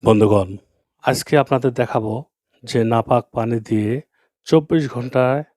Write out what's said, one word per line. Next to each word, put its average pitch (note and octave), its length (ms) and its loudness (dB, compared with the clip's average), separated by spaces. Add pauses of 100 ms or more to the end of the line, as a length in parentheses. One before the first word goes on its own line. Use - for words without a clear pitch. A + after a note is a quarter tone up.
বন্ধুগণ, G#2 520 2 (460)
আজকে C3+ 340 0
আপনাদের C3+ 340 0
দেখাবো A#2 520 -4 (400)
যে A#2 200 -2
নাপাক A#2 480 0
পানি A#2 280 -4
দিয়ে A2 420 -2 (440)
চব্বিশ D#3+ 460 2
ঘন্টায় B2+ 520 -2 (140)